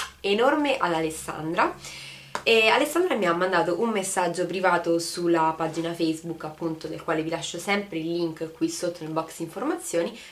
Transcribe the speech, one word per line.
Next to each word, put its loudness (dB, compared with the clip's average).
enorme 4
ad 0
Alessandra. -2
E 6
Alessandra 4
mi 2
ha 4
mandato 2
un 2
messaggio 0
privato 2
sulla 2
pagina -2
Facebook, -2
appunto, -6
del -8
quale 0
vi -2
lascio -6
sempre -2
il -4
link -2
qui -2
sotto -4
nel -6
box -4
informazioni, -2